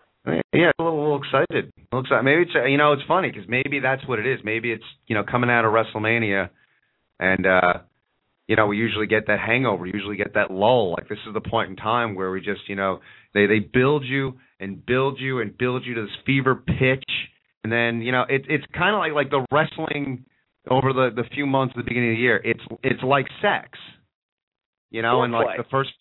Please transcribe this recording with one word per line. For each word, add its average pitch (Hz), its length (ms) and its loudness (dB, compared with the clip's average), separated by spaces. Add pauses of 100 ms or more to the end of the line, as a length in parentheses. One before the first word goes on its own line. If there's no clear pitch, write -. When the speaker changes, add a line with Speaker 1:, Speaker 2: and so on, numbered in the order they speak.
(540)
Speaker 1:
Yeah, 165 260 6
a 165 40 -2
little, 160 160 0
a - 20 -2
little 147 220 0
excited. 131 540 0
A - 180 -10
little 131 80 0
excited. 127 200 2
Maybe 147 180 6
it's, 170 140 0
uh, 127 100 2
you 135 140 2
know, 147 140 6
it's 139 140 -2
funny 165 240 0
'cause 104 160 -14
maybe 135 320 -2
that's 131 280 0
what 123 100 -2
it 107 80 -4
is. 127 180 0
Maybe 113 280 -4
it's, 110 120 -8 (220)
you 113 100 -4
know, 104 80 0
coming 123 280 2
out 117 140 4
of 107 60 4
WrestleMania, 110 800 0 (720)
and 92 260 0
uh, 90 280 4 (760)
you 107 80 0
know, 110 120 4
we 104 100 -2
usually 107 300 -2
get 107 200 0
that 104 120 0
hangover, 107 440 0
we 92 100 -8
usually 101 240 -6
get 101 160 -4
that 104 180 0
lull. 101 420 2
Like, - 160 -8
this 104 180 -8
is 107 60 -14
the 107 80 -4
point 104 280 -2
in 92 60 -12
time 110 400 -2
where 95 160 -4
we 95 100 -6
just, 95 260 -8
you 101 80 -8
know, 95 240 -2 (360)
they, 104 100 8
they 107 140 4
build 131 440 2
you 135 360 -6 (200)
and 190 240 -10
build 131 360 -2
you 131 220 -4
and 104 160 -8
build 127 280 -2
you 123 100 -10
to 113 60 -4
this 101 140 -10 (100)
fever 135 300 2
pitch, 131 480 0 (600)
and 110 80 -4
then, 117 300 0
you 120 100 -4
know, 127 160 2
it, 135 220 0
it's 147 240 0
kinda 196 240 0
like, 160 160 -2
like 143 160 0
the 135 220 0
wrestling 147 720 -2 (440)
over 131 220 2
the, 127 240 2
the 120 80 -4 (120)
few 143 100 -4
months 135 320 0
at 120 80 -8
the - 20 -6
beginning 120 260 0
of - 20 2
the 117 60 -2
year. 117 220 2
It's, 110 180 -2 (220)
it's 127 200 -2
like 131 240 2 (160)
sex, 185 340 -2 (1120)
you 113 140 -6
know, 123 180 2
and 120 120 0
like 117 140 2
Speaker 2:
Foreplay. 98 100 -4
Speaker 1:
the 120 120 -6
first 135 200 -2 (120)